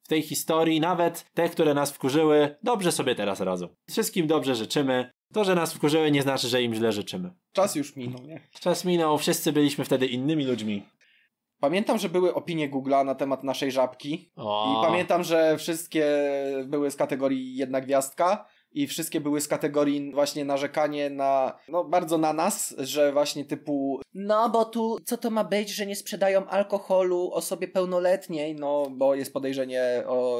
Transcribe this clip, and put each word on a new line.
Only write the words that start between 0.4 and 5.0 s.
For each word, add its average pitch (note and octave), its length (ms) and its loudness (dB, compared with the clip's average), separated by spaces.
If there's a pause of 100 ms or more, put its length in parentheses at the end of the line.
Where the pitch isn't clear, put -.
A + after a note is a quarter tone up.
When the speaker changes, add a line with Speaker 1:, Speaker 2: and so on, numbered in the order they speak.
Speaker 1:
nawet E3+ 540 0
te, E3+ 160 2
które D#3 240 2
nas C#3+ 180 0
wkurzyły, D3+ 720 4
dobrze G3 280 2
sobie B2 240 0
teraz G2 260 -2
radzą. F#2 260 -2 (220)
Wszystkim G3 380 -2
dobrze C3+ 280 2
życzymy. B2+ 560 0 (220)